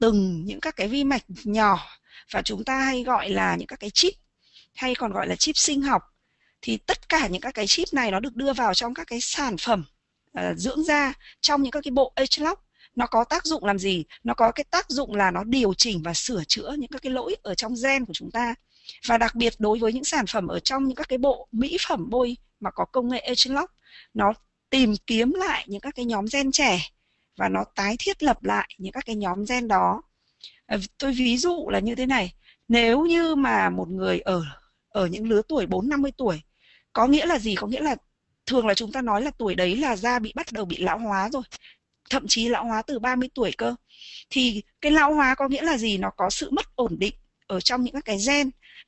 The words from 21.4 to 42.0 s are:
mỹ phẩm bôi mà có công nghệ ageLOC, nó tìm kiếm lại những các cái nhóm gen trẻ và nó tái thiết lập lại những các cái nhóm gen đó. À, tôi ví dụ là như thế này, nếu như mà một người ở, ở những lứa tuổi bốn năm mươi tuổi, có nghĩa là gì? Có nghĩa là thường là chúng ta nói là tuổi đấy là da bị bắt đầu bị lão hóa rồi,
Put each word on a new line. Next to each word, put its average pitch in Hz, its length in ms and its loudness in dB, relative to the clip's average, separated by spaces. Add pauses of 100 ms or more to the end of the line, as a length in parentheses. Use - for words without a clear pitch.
mỹ 277 240 -2 (120)
phẩm 214 220 -2
bôi 240 260 0 (240)
mà 196 100 -4
có - 140 -2
công 240 240 -2
nghệ 247 100 -2
ageLOC, 269 520 -2 (440)
nó 208 180 2 (380)
tìm 254 240 4 (120)
kiếm 240 260 2
lại 370 360 -2
những 202 120 -8
các 285 140 -10
cái 247 100 -6
nhóm 220 280 -2
gen 277 200 0
trẻ 208 380 2 (460)
và 196 120 0
nó 190 160 0 (100)
tái 202 240 -2
thiết - 240 -2
lập 269 220 2
lại 208 340 0
những 190 140 -10
các 269 140 -8
cái 220 100 -6
nhóm 202 280 -2
gen 247 240 -2
đó. 185 340 4 (640)
À, - 100 -4 (220)
tôi 277 140 0
ví 247 260 2
dụ 339 300 -2
là 196 100 0
như 220 160 -2
thế 254 120 -2
này, 233 280 0 (340)
nếu 233 360 6
như 330 300 4
mà 226 360 2
một 180 180 -4
người 185 320 0
ở, 175 240 0 (440)
ở 196 180 0
những 208 220 -4
lứa 214 200 4
tuổi 254 180 0
bốn 185 220 0
năm 285 140 2
mươi 277 140 0
tuổi, 185 240 -2 (520)
có 220 140 4
nghĩa 294 200 6
là 320 120 2
gì? 214 160 -2
Có 208 120 -4
nghĩa 233 140 -4
là 285 160 0 (500)
thường 247 200 2
là 202 80 4
chúng 214 180 -4
ta 269 100 -4
nói 220 200 0
là 285 160 -2
tuổi 202 160 0
đấy 180 220 2
là 262 200 0
da 240 220 0
bị 220 160 -6
bắt 320 180 -6
đầu 214 120 -4
bị 170 140 -6
lão 180 200 -2
hóa 208 320 -2
rồi, 269 120 -4 (680)